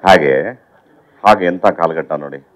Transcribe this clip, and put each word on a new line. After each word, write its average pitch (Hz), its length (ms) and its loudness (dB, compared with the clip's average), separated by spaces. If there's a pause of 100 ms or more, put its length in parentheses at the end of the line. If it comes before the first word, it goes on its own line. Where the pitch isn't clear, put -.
ಹಾಗೆ, 76 420 2 (760)
ಹಾಗೆ 98 180 2
ಎಂಥ 90 200 -4
ಕಾಲಘಟ್ಟ 82 480 -2
ನೋಡಿ. 71 420 -12